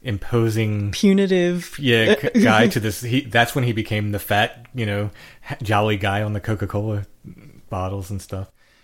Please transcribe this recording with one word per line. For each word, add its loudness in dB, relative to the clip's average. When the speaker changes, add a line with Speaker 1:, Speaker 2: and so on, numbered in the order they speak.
Speaker 1:
imposing 0
Speaker 2:
Punitive. 2
Speaker 1:
yeah, 4
c-, -4
Speaker 2:
<laughs> 4
Speaker 1:
guy 6
to -2
this. -4
He, 0
that's 2
when 0
he 0
became -2
the -4
fat, -2
you -4
know, -2
ha-, -10
jolly 2
guy -2
on -4
the -4
Coca-Cola -4
bottles -6
and -8
stuff. -10